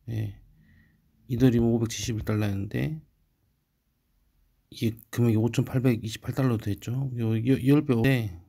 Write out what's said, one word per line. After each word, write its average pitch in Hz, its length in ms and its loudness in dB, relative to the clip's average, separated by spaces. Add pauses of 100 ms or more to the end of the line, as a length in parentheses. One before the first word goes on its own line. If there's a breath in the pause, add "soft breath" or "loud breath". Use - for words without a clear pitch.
예. 110 320 -6 (840 soft breath)
이더리움 120 380 4
오백칠십일 113 600 0
달러였는데 107 760 -2 (1700)
이게 113 260 -2 (140)
금액이 117 260 2
오천팔백이십팔 117 960 0
달러로 131 240 0
됐죠. 120 600 -4
요, 113 200 0
요, 123 300 0
열 147 180 4
배. 117 500 0 (140)